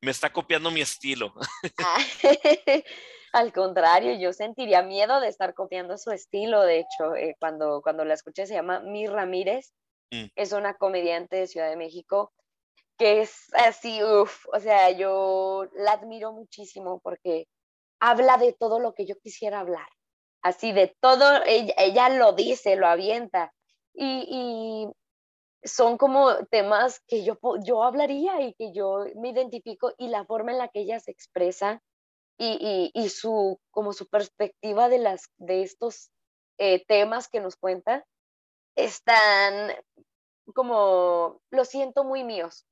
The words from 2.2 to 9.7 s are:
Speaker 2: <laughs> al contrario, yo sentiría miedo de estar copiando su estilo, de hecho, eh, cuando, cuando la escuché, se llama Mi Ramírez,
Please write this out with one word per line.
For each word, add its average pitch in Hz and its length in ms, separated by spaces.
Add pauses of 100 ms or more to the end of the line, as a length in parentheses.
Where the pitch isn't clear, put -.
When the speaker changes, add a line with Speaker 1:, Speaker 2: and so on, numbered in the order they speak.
Speaker 2:
<laughs> 294 640 (480)
al 233 200
contrario, 185 680
yo 180 140
sentiría 214 500
miedo 202 380
de 240 80
estar 185 260
copiando 185 440
su 226 120
estilo, 208 520
de 170 180
hecho, 165 360
eh, 151 220
cuando, 151 440
cuando 156 220
la 156 100
escuché, 160 320
se 208 80
llama 180 260
Mi 208 260
Ramírez, 196 680 (380)